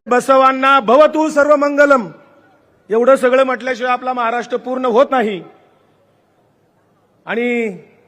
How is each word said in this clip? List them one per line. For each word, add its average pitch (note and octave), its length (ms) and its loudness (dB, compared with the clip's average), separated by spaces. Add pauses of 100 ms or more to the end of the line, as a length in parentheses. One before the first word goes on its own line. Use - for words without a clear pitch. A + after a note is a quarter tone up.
बसवांना, C4 760 2
भवतु D4+ 480 2
सर्व D4 280 2
मंगलम. C#4+ 520 2 (840)
एवढं A#3+ 260 2
सगळं B3+ 280 2
म्हटल्याशिवाय B3+ 480 -6
आपला B3+ 200 -6
महाराष्ट्र A#3+ 440 -4
पूर्ण B3+ 280 -6
होत B3+ 260 2
नाही G#3 340 -2 (1800)
आणि A3+ 520 -4 (300)